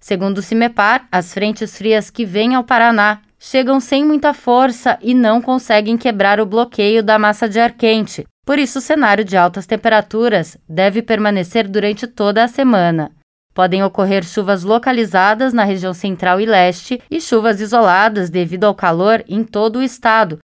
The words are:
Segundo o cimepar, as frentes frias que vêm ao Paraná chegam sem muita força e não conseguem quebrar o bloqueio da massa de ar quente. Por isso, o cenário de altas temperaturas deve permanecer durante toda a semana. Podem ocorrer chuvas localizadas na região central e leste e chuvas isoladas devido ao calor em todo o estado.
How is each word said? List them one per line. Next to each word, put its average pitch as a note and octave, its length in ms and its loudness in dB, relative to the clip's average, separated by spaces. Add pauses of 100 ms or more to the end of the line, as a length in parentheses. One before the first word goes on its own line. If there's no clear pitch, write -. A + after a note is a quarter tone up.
Segundo G3 380 -4
o G3 40 -6
cimepar, A3+ 680 0
as F3+ 200 -2
frentes G#3+ 460 -6
frias G#3+ 320 0
que A#3 160 -6
vêm G#3+ 300 0
ao B3 80 -2
Paraná A3+ 560 2 (240)
chegam C4 360 0
sem C#4 240 -2
muita D4+ 280 2
força B3 720 0
e A3+ 120 -2
não A#3+ 280 4
conseguem A#3 560 0
quebrar G3+ 400 0
o G#3+ 80 0
bloqueio A3+ 560 0
da G#3+ 160 4
massa G#3+ 300 0
de G#3 100 -2
ar A#3 140 2
quente. A3 520 -2 (220)
Por C#4+ 100 0
isso, C#4 220 -2
o C4 40 -8
cenário A3+ 420 2
de F#3 120 -4
altas F3 300 0
temperaturas G#3+ 920 0 (120)
deve F#3+ 340 0
permanecer G#3 640 -2
durante G#3 400 -4
toda G#3+ 380 0
a B3 40 -2
semana. F3+ 600 0 (420)
Podem F#3 300 0
ocorrer G3 420 0
chuvas F#3+ 380 -4
localizadas A3 880 0
na A#3 120 2
região F#3+ 280 -4
central F#3 480 -2
e A3 60 -2
leste F#3+ 640 0
e D#4+ 100 -6
chuvas A3 400 0
isoladas G#3 680 2
devido F3 320 -4
ao G3+ 140 2
calor F#3+ 520 0
em G#3+ 140 -4
todo A3 380 -2
o - 20 0
estado. A3 560 -2 (140)